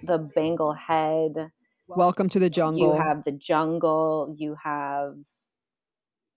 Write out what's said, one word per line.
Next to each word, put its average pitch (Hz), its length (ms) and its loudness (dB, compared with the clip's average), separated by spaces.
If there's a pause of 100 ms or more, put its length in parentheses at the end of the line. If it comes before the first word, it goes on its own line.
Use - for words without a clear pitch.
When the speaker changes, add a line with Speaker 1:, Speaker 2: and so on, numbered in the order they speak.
Speaker 1:
the 170 160 0
Bengal 156 560 -2
head. 160 800 -2 (420)
Speaker 2:
Welcome 180 360 4
to - 80 2
the 185 120 4 (240)
Speaker 1:
You 170 180 4
Speaker 2:
jungle. - 0 -
Speaker 1:
have 151 320 0
the 143 80 -2
jungle. 156 1080 0
You 151 240 -8
have 143 540 -6 (1200)